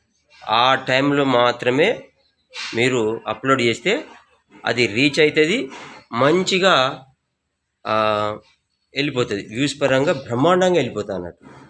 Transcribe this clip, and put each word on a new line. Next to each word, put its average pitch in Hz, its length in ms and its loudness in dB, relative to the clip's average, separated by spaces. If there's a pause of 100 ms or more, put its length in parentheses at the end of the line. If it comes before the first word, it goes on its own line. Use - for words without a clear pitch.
(420)
ఆ 117 240 2 (100)
టైంలో 143 500 0
మాత్రమే 123 640 2 (840)
మీరు 123 260 2 (260)
అప్‌లోడ్ 131 340 0
చేస్తే 120 320 0 (720)
అది 120 220 0
రీచ్ 135 320 0
అవుతుంది, 156 380 2 (560)
మంచిగా, 175 600 2 (1120)
ఆ, 110 100 -2 (1000)
వెళ్ళిపోతుంది, 127 500 -4 (120)
వ్యూస్ 139 260 -4
పరంగా 139 320 2
బ్రహ్మాండంగా 170 680 2
వెళ్ళిపోతుంది 104 380 -4
అన్నట్టు. 87 260 -12 (260)